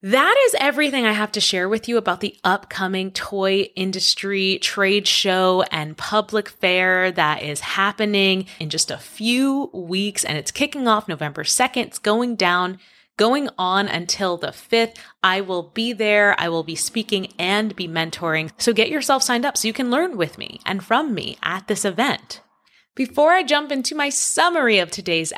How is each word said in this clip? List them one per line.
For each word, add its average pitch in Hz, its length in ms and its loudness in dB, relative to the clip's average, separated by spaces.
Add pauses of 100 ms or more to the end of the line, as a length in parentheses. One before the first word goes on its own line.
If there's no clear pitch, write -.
That 269 320 4 (100)
is - 140 2
everything 269 480 2
I 214 60 2
have 214 180 -2
to 208 100 -4
share 185 260 0
with 220 220 -4
you 240 80 2
about 196 240 0
the 202 220 -6
upcoming 190 680 0
toy 190 640 0
industry 190 840 0
trade 202 480 2
show 185 640 4
and 156 260 -6
public - 520 -2
fair 185 600 2
that 156 300 0
is 147 200 -8
happening 196 840 0 (140)
in 156 100 -6
just 156 220 -2
a - 80 -8
few 269 760 0
weeks, 190 500 -4
and 151 140 -4
it's 139 140 -6
kicking 285 360 -2
off 214 200 2
November 151 360 -6
second. 254 440 0
It's - 100 -14
going 233 380 0
down, 180 420 0 (400)
going 254 400 2
on 185 300 0
until 175 500 -2
the 165 140 -6
fifth. 226 420 0 (300)
I 190 180 2
will 180 220 -4 (100)
be 233 200 -4
there. 208 460 4
I 170 100 0
will 165 140 -2
be 160 120 -8
speaking 202 640 -4
and 202 360 0
be 180 120 -8
mentoring. 160 720 -2
So 233 140 2
get 220 160 2
yourself 269 340 0
signed 240 240 0
up - 100 -2
so 214 100 -2
you 220 60 -2
can 254 160 -4
learn 302 260 0
with 165 220 -4
me - 260 -14
and 190 200 -4
from 254 320 0
me - 260 -8
at 185 260 -6
this 202 160 -2
event. 208 580 -2 (520)
Before 294 380 2
I 370 100 4
jump 294 300 0
into 277 240 -4
my 285 140 0
summary 285 680 2
of 175 140 0
today's 165 460 -2